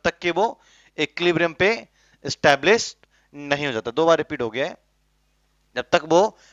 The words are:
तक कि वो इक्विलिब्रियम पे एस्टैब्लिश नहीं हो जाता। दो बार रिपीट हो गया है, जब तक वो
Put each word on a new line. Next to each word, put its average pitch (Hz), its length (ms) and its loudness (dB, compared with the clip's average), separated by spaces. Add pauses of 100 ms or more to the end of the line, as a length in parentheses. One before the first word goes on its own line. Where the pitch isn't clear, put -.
तक 170 140 -4
कि 175 120 -4
वो 190 180 0 (500)
इक्विलिब्रियम 165 540 -2
पे 185 180 0 (540)
एस्टैब्लिश 147 680 0 (400)
नहीं 143 320 -4
हो 135 60 -4
जाता। 110 180 -6
दो 160 160 0
बार 165 120 4
रिपीट 151 240 -8
हो 113 80 -6
गया 127 160 -4
है, - 100 -10 (1000)
जब 123 160 -4
तक 165 120 4
वो 185 340 2 (140)